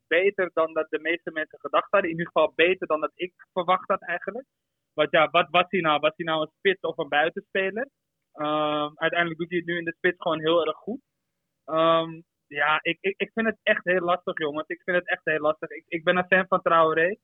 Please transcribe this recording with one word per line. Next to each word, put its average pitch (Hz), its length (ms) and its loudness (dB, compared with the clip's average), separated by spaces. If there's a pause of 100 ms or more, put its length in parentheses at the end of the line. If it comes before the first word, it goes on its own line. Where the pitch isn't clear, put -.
beter 185 460 2
dan 160 200 0
dat 156 180 -2
de 151 100 -2
meeste 165 300 -4
mensen 156 300 -8
gedacht 151 300 0
hadden. 190 200 2
In 165 60 -6
ieder 165 160 -6
geval 156 220 2
beter 180 320 2
dan 156 140 -2
dat 147 140 -6
ik 185 180 -10 (200)
verwacht 180 360 -2
had 190 140 -2
eigenlijk. 185 440 -8 (460)
Want 151 180 0
ja, 160 200 4
wat 170 200 2
was 175 180 4
hij 190 120 -2
nou? 151 200 2
Was 151 160 2
hij 170 100 -8
nou 160 160 -2
een 156 160 -8
spits 190 220 0
of 165 180 -4
een 156 100 -4
buitenspeler? 190 800 -2 (440)
Ehm, 151 600 -2
uiteindelijk 165 460 -2
doet 170 80 -6
hij 175 100 -4
het 175 80 -8
nu 175 120 -4
in 170 60 -8
de 170 120 -6
spits 180 220 0
gewoon 160 220 -2
heel 160 260 2
erg 156 100 -4
goed. 247 240 -10 (640)
Ehm, 165 560 0 (260)
ja, 147 360 0
ik, 170 180 -2
ik, 196 160 -2
ik 196 180 -6
vind 226 120 0
het 214 160 -2
echt 208 220 0
heel 180 200 2
lastig, 180 340 -2
jongens. 156 300 -4
Ik 170 160 -10
vind 180 120 -2
het 175 120 -2
echt 180 160 -4
heel 156 160 0
lastig. 156 300 -2
Ik, 151 180 -16
ik 170 160 -6
ben 180 120 2
een 180 120 0
fan 190 200 4
van 185 140 0
Traoré. 165 600 2